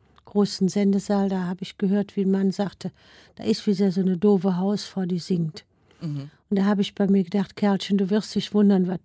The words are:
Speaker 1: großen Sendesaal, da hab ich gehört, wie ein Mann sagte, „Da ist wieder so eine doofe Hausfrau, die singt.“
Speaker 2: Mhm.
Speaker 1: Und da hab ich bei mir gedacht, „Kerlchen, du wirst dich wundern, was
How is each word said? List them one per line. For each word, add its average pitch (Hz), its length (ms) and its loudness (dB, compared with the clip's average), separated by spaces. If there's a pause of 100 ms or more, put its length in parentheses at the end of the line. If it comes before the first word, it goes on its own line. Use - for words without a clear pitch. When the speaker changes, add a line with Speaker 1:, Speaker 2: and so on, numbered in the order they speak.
(260)
Speaker 1:
großen 196 420 0
Sendesaal, 196 600 0
da 185 160 -4
hab 180 160 -6
ich - 160 -16
gehört, 202 360 0
wie 202 80 -2
ein 190 80 2
Mann 190 220 2
sagte, 185 400 -6 (440)
„Da - 80 -14
ist - 220 0
wieder 196 240 2
so 185 120 0
eine 185 160 0
doofe 190 400 2
Hausfrau, 190 480 -4
die 180 120 -4
singt.“ 170 460 -4 (380)
Speaker 2:
Mhm. 147 280 -8 (200)
Speaker 1:
Und 202 80 0
da 196 80 2
hab 208 120 2
ich 202 160 -2
bei 202 140 0
mir 196 160 4
gedacht, 185 320 -4
„Kerlchen, 196 400 0
du 190 140 0
wirst 208 240 -2
dich - 180 -4
wundern, 202 340 4
was 185 180 -4